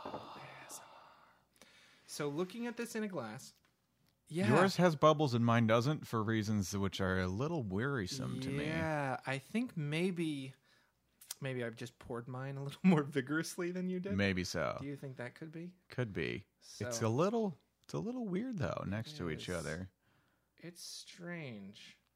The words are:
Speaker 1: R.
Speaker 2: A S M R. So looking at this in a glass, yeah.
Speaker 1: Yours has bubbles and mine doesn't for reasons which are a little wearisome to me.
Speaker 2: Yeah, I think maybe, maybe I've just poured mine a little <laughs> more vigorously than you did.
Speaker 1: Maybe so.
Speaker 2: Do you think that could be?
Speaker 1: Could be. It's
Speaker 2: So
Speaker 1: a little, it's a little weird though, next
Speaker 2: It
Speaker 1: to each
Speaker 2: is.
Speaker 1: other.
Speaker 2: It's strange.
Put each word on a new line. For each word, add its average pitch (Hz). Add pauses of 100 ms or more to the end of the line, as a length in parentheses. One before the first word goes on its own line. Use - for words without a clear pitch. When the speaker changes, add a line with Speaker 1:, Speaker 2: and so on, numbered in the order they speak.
Speaker 1:
R. -
Speaker 2:
A -
S -
M -
R. - (400)
So 147
looking 185
at 233
this 233
in 220
a 214
glass, 123 (760)
yeah. 180
Speaker 1:
Yours 190
has 175
bubbles 151
and 117
mine 117
doesn't 120
for 113
reasons 107
which 98
are 92
a 92
little 131
wearisome 127
to -
me. 143
Speaker 2:
Yeah, 156
I 135
think 233
maybe, 156 (840)
maybe 131
I've 117
just 120
poured 120
mine 131
a 139
little 139
<laughs> -
more 175
vigorously 151
than 185
you 185
did. 190
Speaker 1:
Maybe 95
so. 67
Speaker 2:
Do 139
you 143
think 139
that 120
could 160
be? 170 (200)
Speaker 1:
Could 117
be. 78 (360)
It's 120
Speaker 2:
So 113
Speaker 1:
a -
little, 190 (280)
it's -
a 139
little 233
weird 214
though, -
next 104
Speaker 2:
It -
Speaker 1:
to 85
each -
Speaker 2:
is. 90
Speaker 1:
other. 82 (720)
Speaker 2:
It's 175
strange. 135 (200)